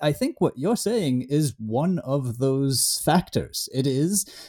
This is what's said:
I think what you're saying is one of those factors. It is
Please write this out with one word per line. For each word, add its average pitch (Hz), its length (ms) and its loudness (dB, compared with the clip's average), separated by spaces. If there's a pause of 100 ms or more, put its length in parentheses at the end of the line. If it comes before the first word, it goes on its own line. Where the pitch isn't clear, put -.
I 151 120 2
think 269 280 -2
what 160 180 0
you're 190 180 0
saying 143 520 0
is 143 300 2
one 139 420 0
of 131 380 -2
those 135 640 0
factors. - 680 0
It 131 120 0
is 156 400 0 (220)